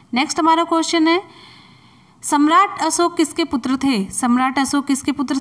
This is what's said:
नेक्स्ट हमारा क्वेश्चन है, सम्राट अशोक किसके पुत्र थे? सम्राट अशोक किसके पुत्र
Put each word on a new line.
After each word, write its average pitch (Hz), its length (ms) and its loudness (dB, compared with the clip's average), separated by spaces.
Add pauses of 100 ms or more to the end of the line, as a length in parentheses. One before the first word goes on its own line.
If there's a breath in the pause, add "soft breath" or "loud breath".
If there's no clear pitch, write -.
(140 loud breath)
नेक्स्ट 277 260 -2
हमारा 330 240 2
क्वेश्चन 330 440 0
है, 339 160 0 (1000 loud breath)
सम्राट 311 580 2
अशोक 339 360 0
किसके 330 260 0
पुत्र 262 340 -2
थे? 226 320 0
सम्राट 254 500 0
अशोक 269 260 0
किसके 277 260 -2
पुत्र 269 300 -2